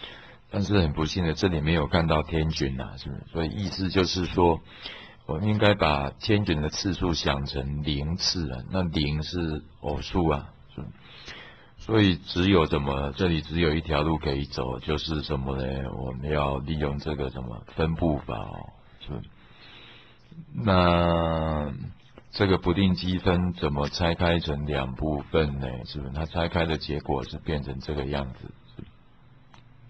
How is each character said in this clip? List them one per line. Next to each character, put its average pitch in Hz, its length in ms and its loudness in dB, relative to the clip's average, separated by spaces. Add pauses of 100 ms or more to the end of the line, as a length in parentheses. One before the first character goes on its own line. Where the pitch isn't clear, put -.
(500)
但 104 120 -2
是 98 180 4
很 76 140 4
不 78 100 0
幸 85 220 0
的， 78 80 2
这 98 140 2
里 82 120 0
没 78 140 2
有 76 120 2
看 82 200 4
到 78 160 4
tangent 76 600 0
啊， 50 140 -10
是 69 140 -12
不 65 40 -8
是？ - 160 -12
所 82 140 -2
以 78 60 -2
意 92 180 -4
思 92 220 -2
就 92 140 4
是 90 200 0
说， 82 380 4 (640)
我 73 80 -4
们 95 140 -2
应 107 100 2
该 104 160 6
把 73 380 2
tangent 92 500 2
的 - 80 -2
次 95 240 -2
数 87 180 0
想 71 320 0
成 71 380 -4
零 76 340 -2
次 82 340 -2
啊， 62 200 -8
那 92 120 0
零 78 400 0
是 80 400 -4 (200)
偶 71 180 -2
数 87 280 0
啊， 71 200 0 (260)
是 - 60 -12
不 - 60 -10
是？ - 60 -14 (880)
所 107 220 4
以 92 140 6
只 90 340 2
有 85 160 6
怎 73 160 2
么， 69 340 -2
这 95 120 2
里 80 120 2
只 80 200 -2
有 80 120 4
一 80 80 2
条 78 220 0
路 78 160 2
可 73 140 -2
以 69 120 -2
走， 64 360 -4
就 76 180 -2
是 76 240 -4
什 71 160 -2
么 67 180 -4
呢？ 65 80 -2 (320)
我 64 140 -6
们 65 180 -6
要 71 300 0
利 71 180 -4
用 71 220 -2
这 76 160 -4
个 69 160 -4
什 65 100 -8
么 57 280 -10
分 80 260 0
布 78 240 2
法 60 180 -8
哦， 50 360 -10 (280)
是 80 120 -12
不 - 20 -8
是？ 55 80 -8 (1300)
那 85 1200 2 (580)
这 104 160 2
个 92 120 6
不 90 160 2
定 92 200 4
积 90 240 -2
分 87 360 2
怎 78 180 0
么 71 160 0
拆 85 260 0
开 85 240 2
成 73 280 -2
两 67 300 -2
部 73 240 -2 (100)
分 71 300 2
呢？ 65 80 -4 (180)
是 76 140 -10
不 67 80 -8
是？ 64 40 -8
它 78 140 -4
拆 85 220 -2
开 82 180 2
的 80 100 0
结 73 240 -4
果 67 240 -2
是 80 140 -10
变 78 240 -2
成 65 160 -6
这 76 160 -6
个 71 100 -4
样 69 300 -4
子， - 180 -16 (240)
是 - 60 -14
不 - 0 -
是？ - 60 -16 (1000)